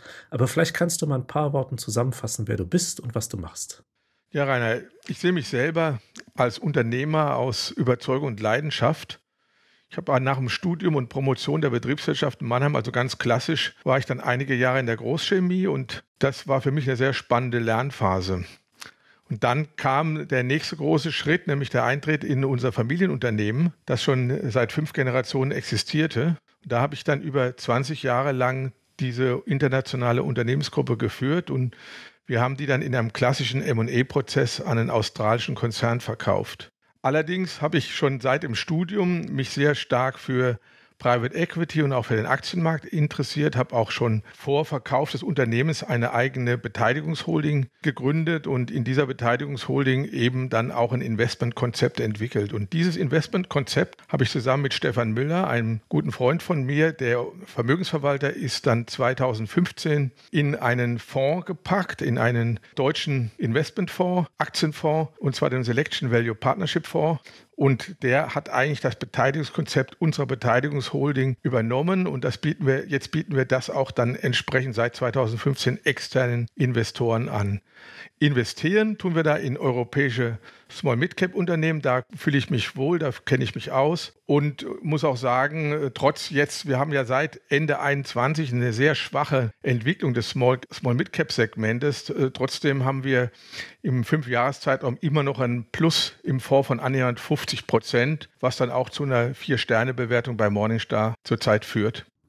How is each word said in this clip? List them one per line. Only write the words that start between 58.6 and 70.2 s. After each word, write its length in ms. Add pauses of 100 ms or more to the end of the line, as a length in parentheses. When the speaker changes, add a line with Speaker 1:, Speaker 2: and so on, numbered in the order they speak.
Speaker 2:
dann 220
zweitausendfünfzehn 1200 (220)
in 240
einen 420
Fonds 480
gepackt, 560
in 160
einen 400 (160)
deutschen 640
Investmentfonds, 920 (100)
Aktienfonds, 800
und 160
zwar 120
den 140
Selection 480
Value 240
Partnership 540
Fonds. 340 (320)
Und 500
der 320
hat 140
eigentlich 300
das 140
Beteiligungskonzept 1080
unserer 260